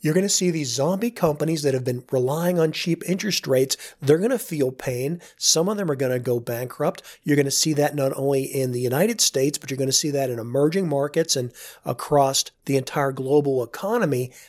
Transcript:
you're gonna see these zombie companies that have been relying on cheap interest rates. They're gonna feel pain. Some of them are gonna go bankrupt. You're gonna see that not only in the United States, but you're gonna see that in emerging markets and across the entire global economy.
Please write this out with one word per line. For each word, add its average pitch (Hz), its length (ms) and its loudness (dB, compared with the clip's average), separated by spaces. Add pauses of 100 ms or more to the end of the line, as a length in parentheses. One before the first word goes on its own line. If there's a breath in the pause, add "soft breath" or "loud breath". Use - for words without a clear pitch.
you're 156 140 0
gonna 190 120 4
see 185 220 2
these 151 220 -2
zombie 185 400 0
companies 165 500 -2
that 139 140 2
have 127 80 -4
been 123 280 -4
relying 151 460 0
on 160 140 2
cheap 165 360 -2
interest 185 380 -2
rates. 135 320 2 (240 loud breath)
They're 147 160 6
gonna 226 220 0
feel 139 320 -2
pain. 135 500 -4 (160 loud breath)
Some 170 320 2
of 214 80 -2
them 190 140 -2
are 139 40 -2
gonna 127 220 0
go 120 220 0
bankrupt. 123 640 -6 (180 loud breath)
You're 147 160 2
gonna 139 140 2
see 156 220 0
that 143 200 2
not 139 220 0
only 139 260 2
in 135 300 -2
the 123 100 -4
United 156 400 2
States, 139 380 2
but - 100 -14
you're 135 80 -6
gonna 135 140 0
see 151 180 0
that 139 220 0
in 117 80 -6
emerging 147 500 0
markets 147 460 0
and 123 160 -2 (340 loud breath)
across 135 600 2 (200)
the 139 100 0
entire 139 360 0
global 135 500 2
economy. 160 680 -2 (180 loud breath)